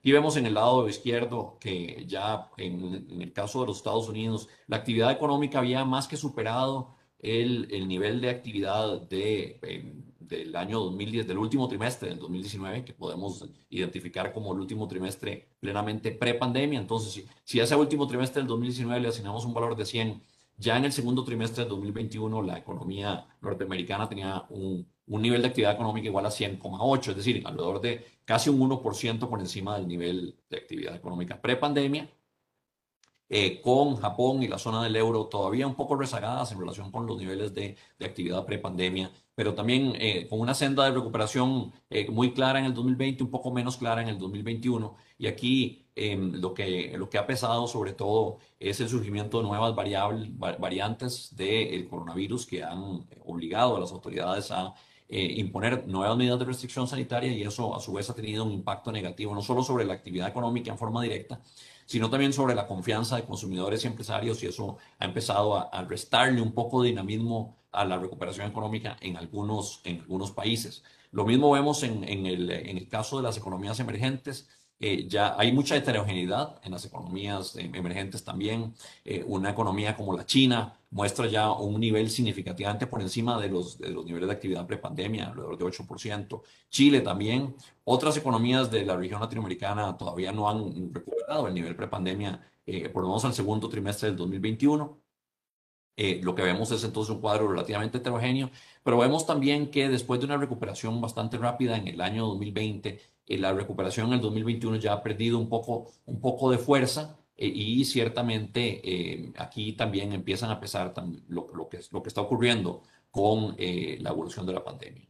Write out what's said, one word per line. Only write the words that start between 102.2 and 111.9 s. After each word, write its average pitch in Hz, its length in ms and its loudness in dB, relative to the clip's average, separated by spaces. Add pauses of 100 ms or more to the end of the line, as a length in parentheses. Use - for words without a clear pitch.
dos 98 100 0
mil 104 140 -4
veinte, 104 500 -4 (240)
eh, 95 140 -2
la 95 120 2
recuperación 98 580 0
en 127 40 4
el 123 80 4
dos 107 100 0
mil 110 120 0
veintiuno 113 320 0
ya 107 180 2
ha 104 80 -2
perdido 113 380 0
un 117 100 -2
poco, 117 380 -2 (180)
un 120 160 -6
poco 127 300 4
de 123 80 4
fuerza, 139 580 2 (180)
eh, - 120 -2
y 113 360 2
ciertamente, 113 1000 0
eh, 87 540 -6
aquí 107 360 -6
también 104 400 -2
empiezan 95 380 -2
a 92 80 -4
pesar 95 340 -4
tam-, 90 360 -8
lo, 85 260 -6
lo 80 120 -8
que, 87 120 -14 (100)
lo - 140 -6